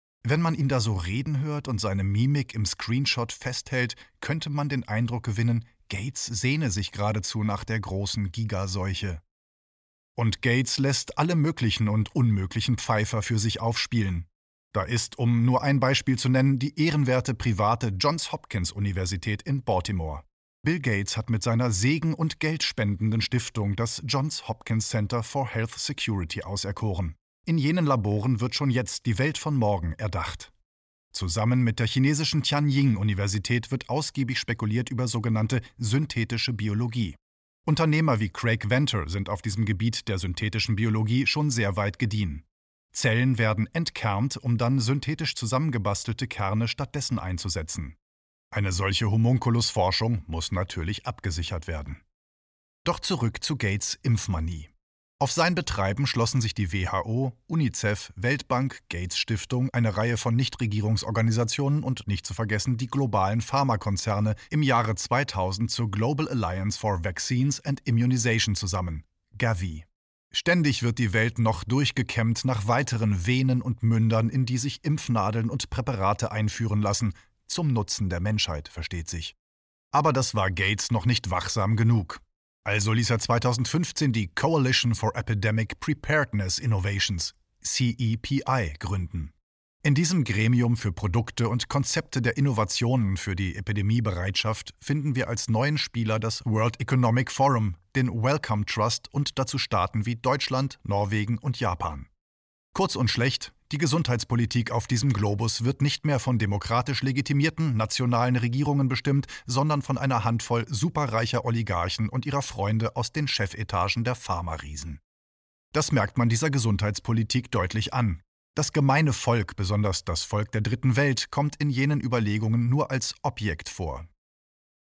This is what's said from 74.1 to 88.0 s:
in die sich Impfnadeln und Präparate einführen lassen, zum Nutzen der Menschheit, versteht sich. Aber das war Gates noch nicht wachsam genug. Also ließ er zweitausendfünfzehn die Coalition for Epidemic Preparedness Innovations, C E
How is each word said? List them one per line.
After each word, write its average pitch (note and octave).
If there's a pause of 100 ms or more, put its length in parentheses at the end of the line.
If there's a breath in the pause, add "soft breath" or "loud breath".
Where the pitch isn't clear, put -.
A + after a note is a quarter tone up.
in C3
die B2
sich C3+
Impfnadeln A2+
und -
Präparate G#2+
einführen G#2+
lassen, G#2 (340 loud breath)
zum D3+
Nutzen G#2
der F2
Menschheit, F#2
versteht E2
sich. E2 (540)
Aber D3
das B2+
war F#2+
Gates G2
noch A#2
nicht A2
wachsam G2
genug. A2+ (460)
Also G#2
ließ A2
er A2+
zweitausendfünfzehn C3
die G#2+
Coalition C3
for A2
Epidemic A2
Preparedness C3+
Innovations, G2+ (280)
C A#2+
E A2+